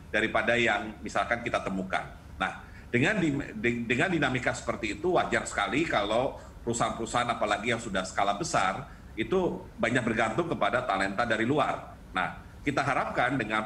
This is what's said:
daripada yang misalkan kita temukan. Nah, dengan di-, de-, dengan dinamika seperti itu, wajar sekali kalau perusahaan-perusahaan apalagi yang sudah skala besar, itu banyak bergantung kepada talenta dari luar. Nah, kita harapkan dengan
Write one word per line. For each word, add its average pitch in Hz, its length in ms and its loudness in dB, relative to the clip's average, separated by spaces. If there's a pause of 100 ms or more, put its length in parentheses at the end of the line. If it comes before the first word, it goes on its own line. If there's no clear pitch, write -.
daripada 110 480 2
yang 110 480 2
misalkan 113 400 0
kita - 160 0
temukan. 95 400 -2 (400)
Nah, - 240 -4 (240)
dengan 170 320 2
di-, 143 160 2 (180)
de-, 117 300 0
dengan 131 240 2
dinamika 135 420 2
seperti 110 460 -4
itu, 180 180 2
wajar 110 300 2
sekali 113 400 0
kalau 113 560 2 (240)
perusahaan-perusahaan 117 640 0
apalagi 104 420 0
yang 113 80 2
sudah 95 240 -2
skala 101 320 2
besar, 117 600 0 (200)
itu 170 440 0 (200)
banyak 120 240 2
bergantung 117 400 2
kepada 107 400 2
talenta 101 400 0
dari 113 160 2
luar. 117 540 0 (180)
Nah, 90 240 -2 (240)
kita 139 240 0
harapkan 139 480 2
dengan 110 320 0